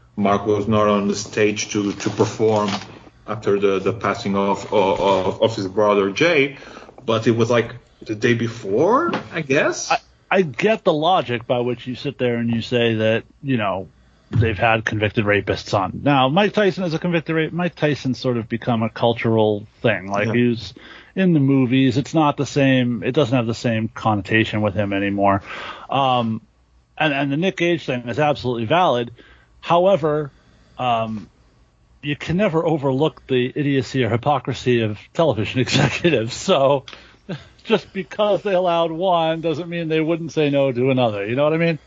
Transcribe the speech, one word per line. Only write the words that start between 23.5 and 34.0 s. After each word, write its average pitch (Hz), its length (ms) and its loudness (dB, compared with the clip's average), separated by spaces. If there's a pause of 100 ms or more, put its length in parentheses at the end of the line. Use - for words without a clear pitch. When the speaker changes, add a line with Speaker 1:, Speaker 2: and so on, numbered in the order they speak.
Speaker 2:
same 110 340 -2
connotation 107 760 0
with 104 120 0
him 101 200 -2
anymore. 98 480 0 (480)
Um, 123 500 0 (560)
and, 151 160 0
and 139 180 -2
the 139 60 -2
Nick 180 220 -2
Gage 170 260 0
thing 123 240 -6
is 113 100 -4
absolutely 127 460 0
valid. 123 460 2 (500)
However, 160 680 2 (480)
um, 113 500 -2 (720)
you 147 160 -4
can 165 220 -4
never 180 260 2
overlook 143 600 0
the 127 280 0
idiocy 139 480 0